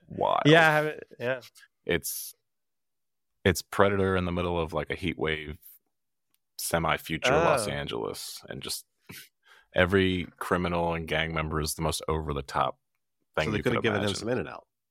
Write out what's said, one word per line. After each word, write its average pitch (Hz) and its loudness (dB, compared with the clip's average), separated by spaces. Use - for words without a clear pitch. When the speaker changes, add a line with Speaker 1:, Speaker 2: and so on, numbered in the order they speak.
Speaker 1:
<laughs> - -20
Speaker 2:
wild. - 0
Speaker 1:
Yeah, 160 8
I 156 4
haven't, 151 -2
yeah. 123 -4
Speaker 2:
It's, - -4
it's 92 4
Predator 98 2
in 90 0
the 87 -2
middle 87 -2
of, 82 -4
like, 76 -2
a 80 -4
heat 85 -4
wave, 78 -4
semi-future 80 0
Los 151 2
Speaker 1:
Oh. 73 -4
Speaker 2:
Angeles, 60 -6
and - -10
just - -8
every 92 4
criminal 87 0
and 82 -6
gang 80 -2
member 78 -2
is 78 -2
the - -8
most 78 0
over-the-top 76 -2
thing - 0
Speaker 3:
So 113 0
they 104 2
Speaker 2:
you - -2
Speaker 3:
could 127 0
Speaker 2:
could 117 2
Speaker 3:
have 113 0
given 104 2
him 101 0
Speaker 2:
imagine. 101 0
Speaker 3:
some 104 -6
In-N-Out. 120 -4